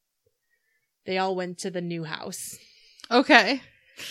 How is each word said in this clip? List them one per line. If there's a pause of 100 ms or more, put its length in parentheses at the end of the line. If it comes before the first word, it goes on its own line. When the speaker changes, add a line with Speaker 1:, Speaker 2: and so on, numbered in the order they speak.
(1040)
Speaker 1:
They
all
went
to
the
new
house. (540)
Speaker 2:
Okay. (500)